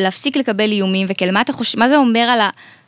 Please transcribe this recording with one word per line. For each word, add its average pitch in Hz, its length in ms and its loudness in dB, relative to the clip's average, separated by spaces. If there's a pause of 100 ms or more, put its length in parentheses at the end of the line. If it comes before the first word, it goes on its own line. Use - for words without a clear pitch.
להפסיק 262 340 -2
לקבל 214 340 0
איומים 190 380 0
וכאלה? 185 220 -2
מה 202 100 2
אתה 262 120 -2
חושב, - 260 -4
מה 240 100 4
זה 294 80 4
אומר 233 220 4
על 240 200 2
ה-, 202 100 2 (380)